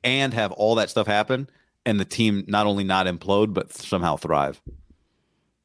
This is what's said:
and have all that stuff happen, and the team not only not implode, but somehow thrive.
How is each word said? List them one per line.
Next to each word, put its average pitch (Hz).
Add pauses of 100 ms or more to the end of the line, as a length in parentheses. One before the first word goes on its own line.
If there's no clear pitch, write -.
and 131
have 104
all 110
that 107
stuff 104
happen, 107 (380)
and 104
the 92
team 104
not 104
only 101
not 92
implode, 98
but -
somehow 87
thrive. 71 (1040)